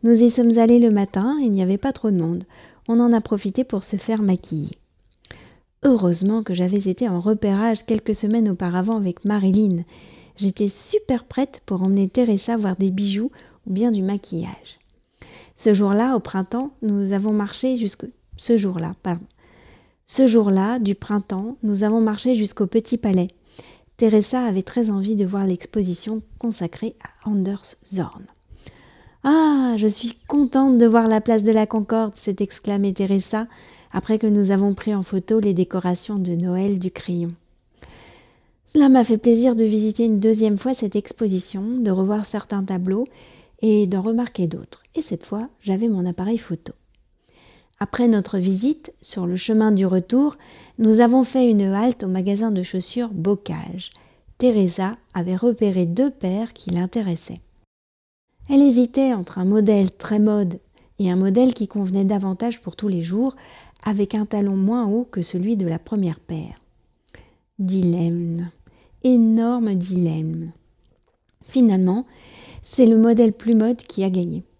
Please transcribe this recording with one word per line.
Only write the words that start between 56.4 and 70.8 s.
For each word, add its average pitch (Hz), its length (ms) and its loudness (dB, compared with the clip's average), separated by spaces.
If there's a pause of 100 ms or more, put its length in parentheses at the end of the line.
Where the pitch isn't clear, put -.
qui - 180 -10
l'intéressaient. 175 680 -6 (1080)
Elle 277 140 6
hésitait 254 500 4
entre 190 240 -6
un 185 80 -2
modèle 202 460 4
très - 260 -4
mode 208 420 2 (380)
et 190 140 0
un 180 40 0
modèle 196 380 2
qui 208 140 -6
convenait 196 380 -2
davantage 196 560 -2
pour 170 140 -12
tous 214 120 -6
les 180 160 -2
jours, 214 320 -2 (480)
avec 202 320 -2
un 214 100 -2
talon 202 300 -2
moins 214 320 0
haut 233 220 -2
que 185 120 -8
celui 185 340 -4
de 190 120 -2
la 160 100 -2
première 180 420 -4
paire. - 400 -12 (1000)
Dilemme, 175 920 -2 (540)
énorme 226 720 2
dilemme. 165 760 -4 (960)